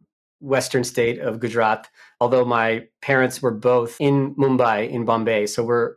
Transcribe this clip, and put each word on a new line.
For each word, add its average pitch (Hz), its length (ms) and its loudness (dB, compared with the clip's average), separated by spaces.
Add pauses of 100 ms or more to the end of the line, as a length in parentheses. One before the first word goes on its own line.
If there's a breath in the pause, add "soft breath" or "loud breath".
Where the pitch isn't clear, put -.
(400)
western 131 440 -2
state 120 340 -2
of 113 220 -6
Gujarat, 113 500 -2 (300 soft breath)
although 123 260 2
my 113 400 0 (160)
parents 131 400 0
were 123 100 0
both 120 480 0
in 139 360 0
Mumbai, 123 520 2
in 117 160 -4
Bombay. 110 420 0
So 117 180 -4
we're, 120 320 -2